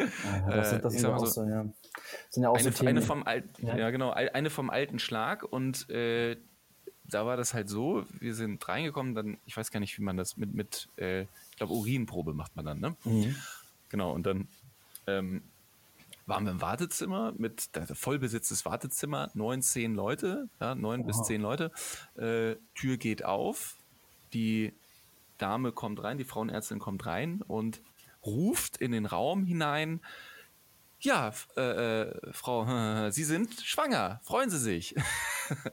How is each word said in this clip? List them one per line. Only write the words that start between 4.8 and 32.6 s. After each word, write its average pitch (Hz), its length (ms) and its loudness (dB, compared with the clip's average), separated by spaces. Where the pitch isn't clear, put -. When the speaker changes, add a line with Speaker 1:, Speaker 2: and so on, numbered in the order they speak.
Speaker 2:
Schlag 123 440 0
und, 131 460 -2
äh, 117 480 2
da 104 220 0
war 123 120 2
das 120 160 0
halt 104 160 0
so, 113 360 0
wir 113 160 -4
sind 110 320 -4
reingekommen, 131 480 -2
dann, 107 300 -4
ich - 120 -10
weiß 110 140 -6
gar 107 80 -2
nicht, 101 180 -4
wie 104 60 -2
man 95 140 0
das 92 200 -2
mit, 101 160 -4
mit, - 440 -6
äh, 95 260 0
ich - 340 -16
glaub, 107 140 -2
Urinprobe 107 600 0
macht 76 220 -6
man 78 100 -6
dann, 73 140 -4
ne? 147 260 -4
Speaker 1:
Mhm. 110 420 2
Speaker 2:
Genau, 95 240 0
und 87 120 -2
dann, 98 240 0
ähm, 95 440 -2
waren 98 200 0
wir 98 60 0
im 87 100 -2
Wartezimmer, 170 760 -2
mit, - 380 -4
da, 160 120 -2
voll 139 320 -2
besetztes 113 460 -2
Wartezimmer, 143 720 -2
neun, 120 280 0
zehn 113 320 2
Leute, 127 540 0
ja, 127 140 0
neun 120 300 -2
bis 110 160 0
Speaker 1:
Oha. - 20 -2
Speaker 2:
zehn 107 180 0
Leute. 147 300 0
Äh, 113 420 0
Tür 131 220 0
geht 110 280 0
auf, - 540 -2
die 110 460 2
Dame 113 360 0
kommt 104 300 -6
rein, 120 160 -2
die 127 60 -4
Frauenärztin 110 540 -4
kommt 98 280 -6
rein 156 360 -2
und 110 380 -4
ruft 160 520 0
in 127 160 0
den 107 140 2
Raum 151 380 2
hinein, 160 560 0
„Ja, 185 280 4
f-, - 260 -10
äh, 113 540 4
äh, - 240 -10
Frau, 117 320 0